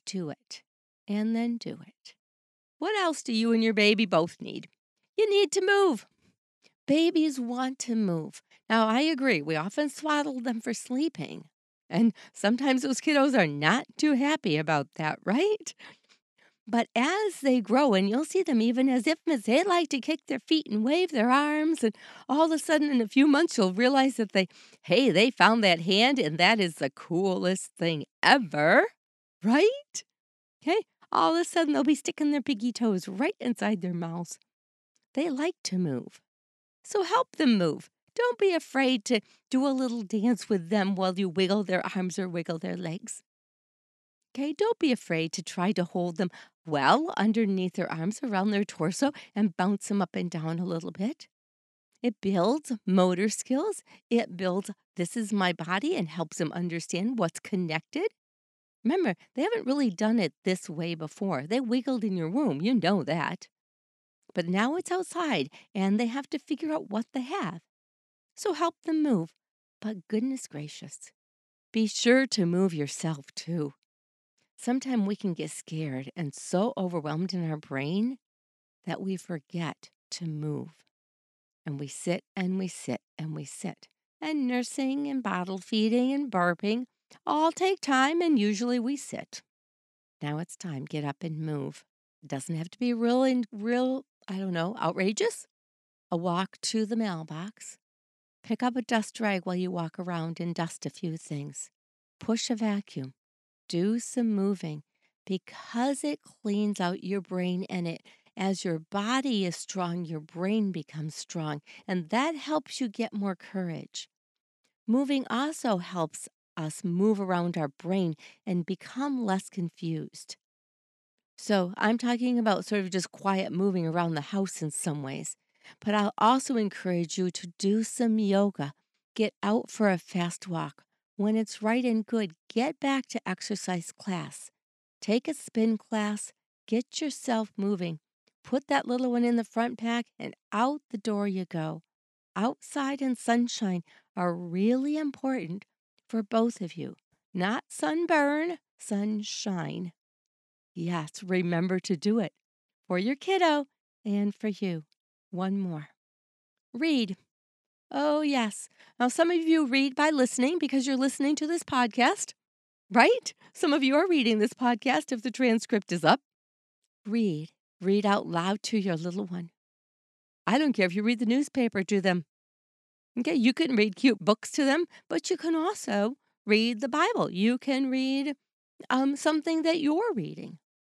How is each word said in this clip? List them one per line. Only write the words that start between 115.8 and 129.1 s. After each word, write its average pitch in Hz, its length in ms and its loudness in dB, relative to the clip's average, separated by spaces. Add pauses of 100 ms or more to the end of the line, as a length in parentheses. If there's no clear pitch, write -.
us 156 300 -8
move 196 340 2
around 175 380 0
our 151 120 -2
brain 175 460 -2 (300)
and 180 220 0
become 254 580 -4
less 190 240 -2
confused. - 880 -8 (1040)
So 190 400 0
I'm 220 180 2
talking 240 420 0
about 202 280 2
sort 208 160 0
of 185 80 -4
just 180 200 -4
quiet 190 420 -2
moving 185 340 0
around 165 280 0
the 147 60 -2
house 196 400 -4
in 156 100 -4
some 147 320 -4
ways. 143 320 -8 (460)
But 208 140 0
I'll 208 240 2
also 254 380 4
encourage 180 600 -2
you 185 140 0
to - 280 -12
do 214 260 2
some 220 340 0
yoga. 196 560 2 (400)